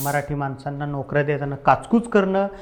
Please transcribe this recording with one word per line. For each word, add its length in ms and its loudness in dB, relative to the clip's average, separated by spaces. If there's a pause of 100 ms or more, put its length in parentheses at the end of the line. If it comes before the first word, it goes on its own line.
मराठी 300 0
माणसांना 520 -6
नोकऱ्या 360 0
देताना 340 -2
काचकूच 520 2
करणं 380 2 (160)